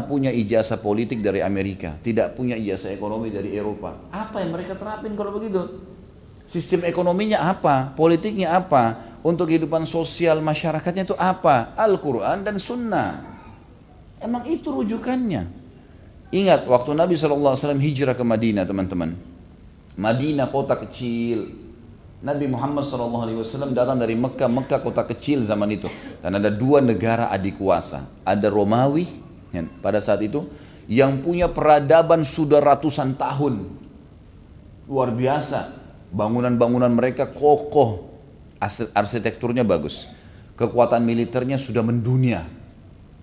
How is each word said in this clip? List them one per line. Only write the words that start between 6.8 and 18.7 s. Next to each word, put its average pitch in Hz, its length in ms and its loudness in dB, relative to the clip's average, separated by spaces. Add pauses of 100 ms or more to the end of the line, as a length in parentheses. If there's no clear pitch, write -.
ekonominya 180 560 2
apa? 147 560 2
Politiknya 170 560 2
apa? 131 720 2
Untuk 165 240 0
kehidupan 160 320 0
sosial 160 560 0
masyarakatnya 160 720 -2
itu 190 80 -2
apa? 170 560 2
Al-Quran 156 720 0
dan 202 160 -4
Sunnah. 175 720 -4 (880)
Emang 240 240 -4
itu 320 240 -4
rujukannya. 233 720 -2 (880)
Ingat 180 400 4
waktu 127 240 2
Nabi 170 240 2
sallallahu 143 320 2
alaihi 131 160 -2
wasallam 139 160 0
hijrah 127 320 0
ke 123 80 -4
Madinah, 110 400 2
teman-teman. 90 560 -4 (800)